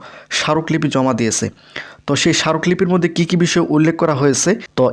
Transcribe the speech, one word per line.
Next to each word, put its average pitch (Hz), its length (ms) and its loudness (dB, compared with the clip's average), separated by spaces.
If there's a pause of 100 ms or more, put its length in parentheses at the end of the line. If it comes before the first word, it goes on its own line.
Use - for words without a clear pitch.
(300)
স্মারকলিপি 156 580 -2
জমা 131 260 0
দিয়েছে। 113 320 -2 (600)
তো 143 100 -4
সেই 160 180 2
স্মারকলিপির 175 600 0
মধ্যে 175 160 2
কী 175 160 -2
কী 180 120 -2
বিষয় 170 320 2
উল্লেখ 156 260 2
করা 160 200 0
হয়েছে, 143 360 2 (240)
তো 131 180 2